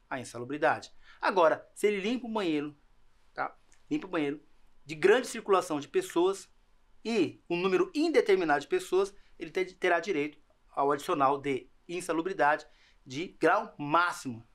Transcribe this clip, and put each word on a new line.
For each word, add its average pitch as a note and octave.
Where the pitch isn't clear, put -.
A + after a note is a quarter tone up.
à C3+
insalubridade. B2
Agora, E3+
se -
ele G#3
limpa A#3
o A3+
banheiro, D#3
tá? C#3
Limpa D3+
o -
banheiro D3+
de D#3
grande G3
circulação F#3
de C#3
pessoas F#3
e G3+
um F3
número F#3
indeterminado G3
de C#3+
pessoas, F#3
ele D#3+
te-, F#3
terá F3
direito D3+
ao C#3+
adicional C#3+
de C3+
insalubridade E3
de C#3+
grau G3+
máximo D3